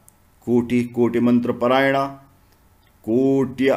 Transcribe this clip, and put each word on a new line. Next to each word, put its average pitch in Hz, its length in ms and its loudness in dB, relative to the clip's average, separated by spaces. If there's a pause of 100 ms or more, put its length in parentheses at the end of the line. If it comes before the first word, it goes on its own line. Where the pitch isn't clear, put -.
(460)
कोटि 120 380 0
कोटि 120 360 -2
मंत्र 120 320 0
परायणा, 135 560 0 (960)
कोट्य 135 720 0